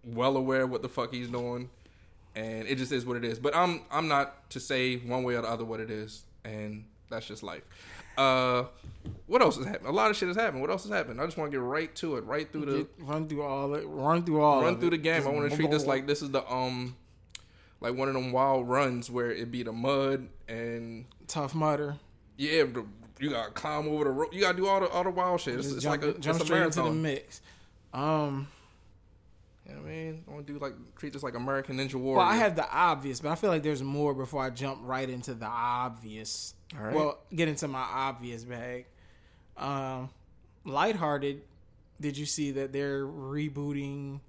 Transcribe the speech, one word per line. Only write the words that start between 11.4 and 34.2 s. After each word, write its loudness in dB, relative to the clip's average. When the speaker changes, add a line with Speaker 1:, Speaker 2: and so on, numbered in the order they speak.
Speaker 1:
get 0
right -2
to -2
it, -4
right -4
through -4
the 0
Speaker 2:
Get, -2
run -4
through -2
all -2
it, -4
run 2
through 4
all 8
Speaker 1:
run 6
Speaker 2:
of -4
Speaker 1:
through 4
Speaker 2:
it. 6
Speaker 1:
the 4
game. 2
Speaker 2:
Just 2
Speaker 1:
I 2
wanna 2
treat 4
this 4
Speaker 2:
blah, 4
blah, -
Speaker 1:
like 0
this 2
is -4
the, 0
um, -2
like, -2
one 0
of 0
them 0
wild 4
runs 2
where 0
it -4
be -4
the -4
mud 2
and -8
Speaker 2:
Tough -4
Mudder. 0
Speaker 1:
Yeah, 4
the, -2
you 0
gotta -2
climb -2
over 2
the 4
rope. 0
You -2
gotta 4
do 2
all 4
the, 2
all 0
the 2
wild 2
shit. -2
It's, -2
Speaker 2:
Just -2
Speaker 1:
it's -2
Speaker 2:
jump, 2
Speaker 1:
like 0
a, -10
Speaker 2:
jump 0
Speaker 1:
it's 2
a 0
Speaker 2:
straight 4
into 2
the 2
Speaker 1:
marathon. 2
Speaker 2:
mix. -4
Um, 0
Speaker 1:
You -18
know -14
what -12
I -10
mean? -10
I -18
wanna -12
do, -10
like, -6
treat -8
this -8
like -4
American -2
Ninja -2
Warrior. 2
Speaker 2:
Well, 8
I 6
have 4
the 0
obvious, 2
but -2
I 0
feel 2
like 4
there's 0
more 2
before -4